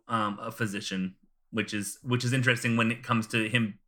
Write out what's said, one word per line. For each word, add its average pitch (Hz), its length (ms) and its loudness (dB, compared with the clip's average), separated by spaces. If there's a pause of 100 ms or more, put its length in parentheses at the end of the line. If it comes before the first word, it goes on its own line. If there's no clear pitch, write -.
um, 104 340 0
a 113 100 -6
physician, 98 640 -2 (360)
which 107 220 0
is, 101 280 -4
which 123 240 0
is 120 80 2
interesting 123 440 2
when 113 140 4
it 117 120 -6
comes 113 240 0
to 110 220 0
him 113 380 0